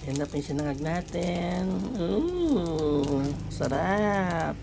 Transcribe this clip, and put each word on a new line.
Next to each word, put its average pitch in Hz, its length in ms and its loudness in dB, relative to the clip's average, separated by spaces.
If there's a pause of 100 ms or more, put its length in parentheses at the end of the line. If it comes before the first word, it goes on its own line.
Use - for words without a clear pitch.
Yan 139 160 -2
na 147 80 0
po - 80 -6
yung 143 160 -2
sinangag 143 320 -2
natin. 175 800 -2 (320)
Ooh, 170 1300 2 (240)
sarap. 175 1040 2 (120)